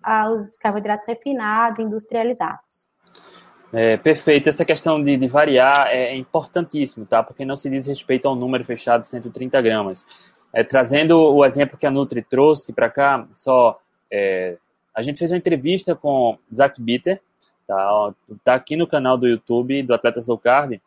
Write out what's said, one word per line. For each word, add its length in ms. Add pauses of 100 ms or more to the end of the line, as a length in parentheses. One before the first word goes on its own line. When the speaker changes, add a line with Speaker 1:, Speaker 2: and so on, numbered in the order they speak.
Speaker 1:
ah, 300
os 240
carboidratos 500
refinados, 720
industrializados. 1080 (840)
Speaker 2:
É, 280
perfeito. 500
Essa 160
questão 380
de, 160
de 100
variar 600
é, 260
é 20
importantíssimo, 880
tá? 180
Porque 220
não 120
se 120
diz 180
respeito 400
ao 80
número 300
fechado, 380
cento 260
e 20
trinta 300
gramas. 460 (440)
É, 140
trazendo 560
o 240
exemplo 320
que 100
a 40
Nutri 320
trouxe 500
pra 160
cá, 440
só, 460 (320)
é, 460 (380)
a 80
gente 160
fez 120
uma 60
entrevista 580
com 440 (140)
Zach 280
Bitter, 400 (460)
tá? 480 (280)
Tá 120
aqui 220
no 100
canal 320
do 100
YouTube 540
do 100
Atletas 340
Low 120
Carb, 480